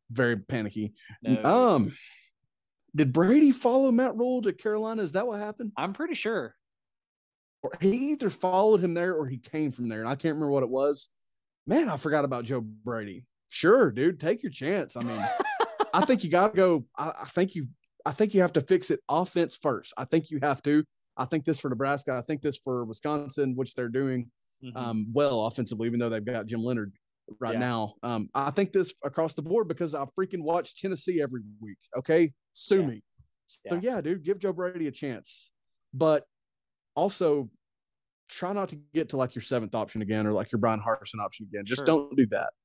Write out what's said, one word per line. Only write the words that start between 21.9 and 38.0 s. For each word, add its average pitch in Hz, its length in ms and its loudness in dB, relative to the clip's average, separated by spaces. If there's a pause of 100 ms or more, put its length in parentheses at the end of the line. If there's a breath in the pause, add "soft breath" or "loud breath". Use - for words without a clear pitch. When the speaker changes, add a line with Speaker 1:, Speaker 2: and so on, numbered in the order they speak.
Speaker 1:
I 120 60 -4
think 147 200 -6
this 143 220 -2
for 123 220 -2
Wisconsin, 143 720 -4
which 131 180 -4
they're 120 140 -4
doing, 127 420 -2 (300)
Speaker 2:
Mm-hmm. 123 160 -14
Speaker 1:
um, 113 360 -2
well 127 320 2
offensively, 117 420 -4
even 120 140 -2
though 120 80 0
they've 110 160 -4
got 117 200 -6
Jim 113 200 -6
Leonard 110 260 -4 (480)
right 113 140 -4
Speaker 2:
Yeah. 117 60 -2
Speaker 1:
now. 117 340 -2 (100)
Um, 117 320 -4
I 139 160 -2
think 196 220 0
this 185 200 0 (120)
across 156 280 -2
the 160 80 -8
board 175 280 0
because 156 260 -4
I 139 80 -4 (160)
freaking 185 240 -6
watch 165 380 -2
Tennessee 170 400 -2
every 127 180 -4 (220)
week. 104 160 -14 (180)
Okay, 160 380 4 (180)
sue - 300 2
Speaker 2:
Yeah. 160 60 2
Speaker 1:
me. 113 140 -6 (440)
So - 300 -8
Speaker 2:
Yeah. 175 60 -2
Speaker 1:
yeah, 226 200 -2
dude, 160 200 -4
give 190 160 -2
Joe 190 140 -2
Brady 175 360 -4
a 131 40 -6
chance, - 600 -10 (400)
but 151 320 2 (680)
also 151 560 2 (800)